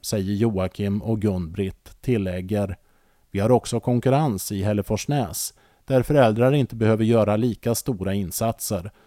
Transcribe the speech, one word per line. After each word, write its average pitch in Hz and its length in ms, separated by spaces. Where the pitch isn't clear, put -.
säger 101 320
Joakim 101 680
och 110 200
Gun-Britt 92 800
tillägger: 95 760
"Vi 98 80
har 110 120
också 120 280
konkurrens 127 720
i 98 120
Hälleforsnäs, 104 880
där 127 180
föräldrar 127 480
inte 135 240
behöver 110 280
göra 107 320
lika 117 400
stora 95 380
insatser 98 800